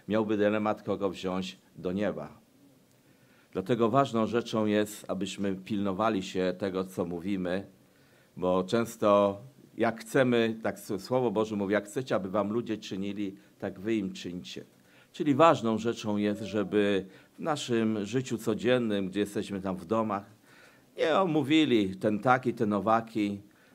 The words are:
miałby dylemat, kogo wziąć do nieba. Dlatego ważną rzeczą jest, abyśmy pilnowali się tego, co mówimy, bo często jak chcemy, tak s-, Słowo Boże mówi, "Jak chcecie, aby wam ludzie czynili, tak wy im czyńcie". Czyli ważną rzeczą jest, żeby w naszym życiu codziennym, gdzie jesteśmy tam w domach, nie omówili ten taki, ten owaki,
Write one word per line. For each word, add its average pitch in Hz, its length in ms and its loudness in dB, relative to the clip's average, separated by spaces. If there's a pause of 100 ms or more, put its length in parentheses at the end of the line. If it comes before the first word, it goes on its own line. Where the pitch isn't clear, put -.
miałby 107 280 2
dylemat, 104 460 2
kogo 98 280 -2
wziąć 92 480 -6 (180)
do 90 160 -4
nieba. 85 360 -4 (1200)
Dlatego 110 360 2
ważną 117 380 2
rzeczą 113 400 0
jest, 104 420 0
abyśmy 95 480 -4
pilnowali 101 680 -2
się 92 360 -2
tego, 92 260 -2
co 92 200 -4
mówimy, 90 600 -4 (720)
bo 90 280 2
często 101 760 4 (360)
jak 113 240 0
chcemy, 117 600 2
tak 101 120 -2
s-, 95 280 -8
Słowo 127 280 0
Boże 107 260 0
mówi, 101 160 0
"Jak 104 140 2
chcecie, 131 280 -4
aby 95 160 -2
wam 101 220 0
ludzie 110 260 -2
czynili, 98 580 -6 (220)
tak 92 220 -8
wy 110 140 -2
im 95 180 -2
czyńcie". 90 520 -12 (480)
Czyli 151 220 -2
ważną 127 440 4
rzeczą 113 380 -2
jest, 104 260 0
żeby 101 640 0 (320)
w - 0 -
naszym 113 640 -2
życiu 120 340 -4
codziennym, 107 720 0
gdzie 95 120 -2
jesteśmy 101 400 -4
tam 92 160 -4
w 87 80 -10
domach, 104 400 -2 (760)
nie 156 180 2
omówili 143 800 4
ten 107 220 0
taki, 127 360 2
ten 104 180 0
owaki, 104 680 0 (340)